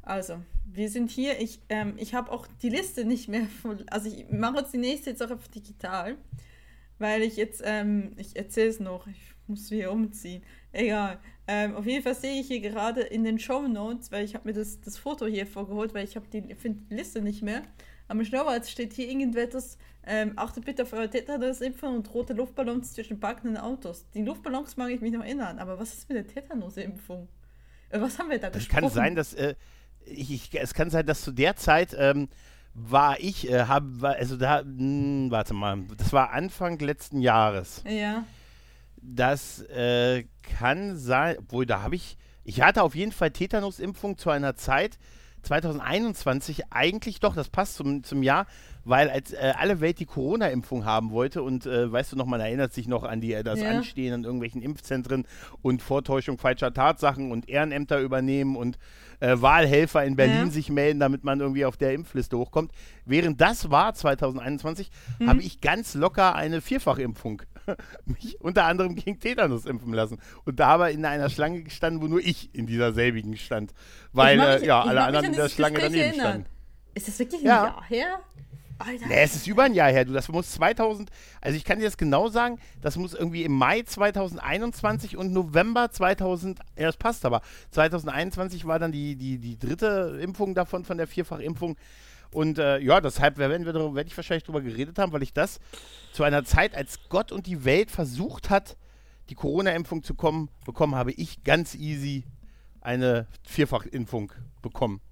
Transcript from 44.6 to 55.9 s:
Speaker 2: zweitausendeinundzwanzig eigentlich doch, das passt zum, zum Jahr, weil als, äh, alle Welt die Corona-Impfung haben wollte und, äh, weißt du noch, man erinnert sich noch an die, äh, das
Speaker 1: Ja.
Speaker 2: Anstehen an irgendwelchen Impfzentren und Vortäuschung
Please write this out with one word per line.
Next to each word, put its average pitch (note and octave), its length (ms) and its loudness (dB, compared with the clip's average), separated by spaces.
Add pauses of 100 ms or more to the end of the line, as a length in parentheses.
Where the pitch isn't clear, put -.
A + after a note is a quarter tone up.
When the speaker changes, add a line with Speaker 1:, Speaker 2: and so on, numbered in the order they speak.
Speaker 2:
zweitausendeinundzwanzig D3+ 1300 -2
eigentlich F#3 480 0
doch, G3+ 140 4
das D#3 140 -4
passt - 280 -2
zum, C#3+ 260 -2
zum C#3 220 -2
Jahr, D3+ 220 4 (380)
weil C3+ 240 6
als, C3+ 240 -4
äh, C3+ 240 2
alle F3 240 0
Welt E3 200 0
die F3 40 -4
Corona-Impfung C3+ 800 -2
haben A2 260 2
wollte C3 320 0
und, C3 220 -4
äh, A#2+ 280 0
weißt B2+ 200 0
du C3+ 40 -6
noch, C3 100 -2
man B2 140 -2
erinnert A#2+ 320 0
sich A#2 160 -8
noch A#2+ 160 0
an A2+ 160 -4
die, A2+ 140 -2
äh, G#2+ 100 -4
das A2 160 -2
Speaker 1:
Ja. - 80 0
Speaker 2:
Anstehen C3 460 -2
an A#2+ 100 -4
irgendwelchen A#2 380 -6
Impfzentren C3 640 -4 (360)
und B2+ 180 2
Vortäuschung C3+ 580 -2